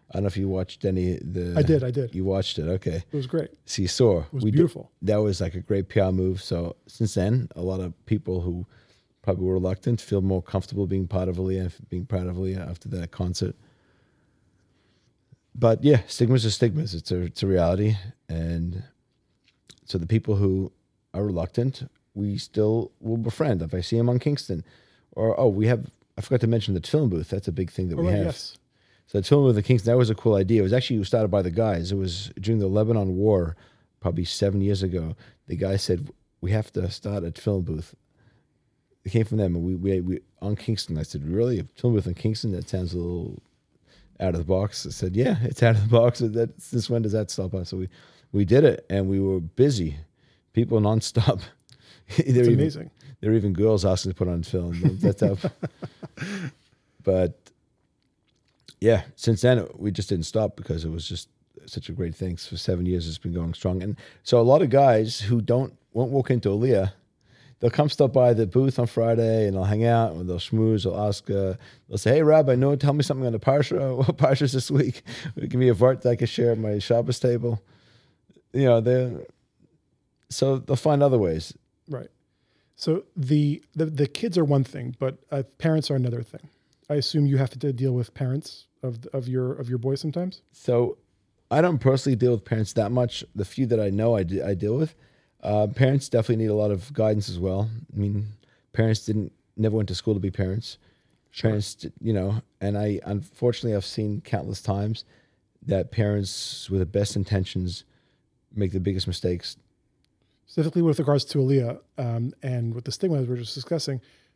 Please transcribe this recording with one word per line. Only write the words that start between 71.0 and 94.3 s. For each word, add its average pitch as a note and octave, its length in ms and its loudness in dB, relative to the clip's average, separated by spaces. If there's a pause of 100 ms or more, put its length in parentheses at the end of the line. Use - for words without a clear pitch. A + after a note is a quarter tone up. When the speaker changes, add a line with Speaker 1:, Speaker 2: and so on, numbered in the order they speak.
Speaker 1:
ask, G#2 300 -4
uh, G2 240 -2 (340)
they'll G#2+ 100 -6
say, A2+ 160 4
"Hey, D#3+ 80 6
Rabbi, D3+ 340 6
no, C3+ 200 4
tell C#3+ 160 2
me D3 100 2
something C3 240 -2
on A#2 60 0
the A2 80 -2
Parsha. C3+ 560 0
<laughs> B2+ 100 2
What E3 100 0
Parsha C3+ 260 4
is C3 100 2
this C3 180 -2
week? - 320 0 (360)
Give - 160 -4
me B2+ 140 4
a A#2+ 60 8
vart B2 280 4
that B2 80 2
I A#2+ 60 2
can A#2 100 0
share A#2 260 2
at A2 60 0
my G#2+ 200 -2
Shabbos A#2 420 0
table." A#2+ 420 0 (880)
You C3+ 120 2
know, A#2+ 160 6
they're, B2 320 2 (1160)
so C3+ 300 0
they'll B2+ 180 -2
find C#3+ 260 2
other C3+ 160 6
ways. E2+ 360 0 (340)
Speaker 2:
Right. C#3+ 200 -12 (640)
So E3 300 -2 (120)
the, D3 460 2 (120)
the, D#3+ 120 0
the D3 200 0
kids F3+ 300 -4
are E3+ 80 4
one C#3 200 4
thing, B2 340 -10
but, C3+ 200 -4 (120)
uh, C#3+ 120 -4 (160)
parents D#3+ 320 0
are D3+ 40 0
another B2 280 -2
thing. - 260 -20 (420)
I D3 60 -2
assume C#3+ 300 0
you C#3 120 2
have C3+ 120 0
to C3+ 220 -4
deal B2+ 200 -2
with B2 200 -2
parents C3+ 540 -6 (160)
of, A#2+ 300 -10
of B2+ 160 -6
your, B2+ 240 -2
of C3+ 160 -8
your B2+ 100 -2
boys C3+ 220 -4
sometimes? F3 420 -6 (100)
Speaker 1:
So B2 460 0 (520)
I C#3 120 2
don't E3+ 160 2
personally C3 380 2
deal B2 160 4
with A2 120 -2
parents A2 300 -2
that G#2+ 160 0
much. B2 340 -2 (100)
The G2+ 100 -4
few C3 220 -4
that A2+ 140 2
I G#2 100 0
know A2 260 2
I G2 80 0
de-, F2+ 180 -4